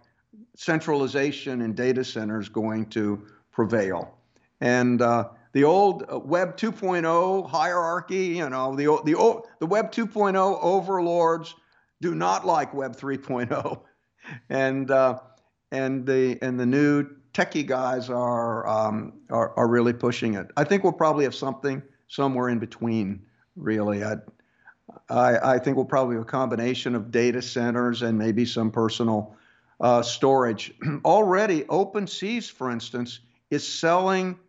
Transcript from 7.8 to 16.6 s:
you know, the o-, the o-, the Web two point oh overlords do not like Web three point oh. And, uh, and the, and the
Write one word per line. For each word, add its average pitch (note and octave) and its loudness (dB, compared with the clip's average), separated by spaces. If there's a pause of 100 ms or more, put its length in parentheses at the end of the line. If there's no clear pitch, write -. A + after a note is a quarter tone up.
you D#3 -4
know, C3 -4
the C#3+ 2
o-, D3+ 4
the D#3 2
o-, G#3+ 4 (140)
the D#3 -2
Web G3+ 0
two A#3 -2
point G3 0
oh F#3+ 2
overlords E3+ 0 (460)
do E3+ -2
not F#3 0
like D3+ 0
Web C3+ -6
three C3+ -6
point B2 -6
oh. - -6 (680)
And, C3+ -2
uh, C3 4 (540)
and C3 -4
the, C3 2
and B2+ -4
the B2 0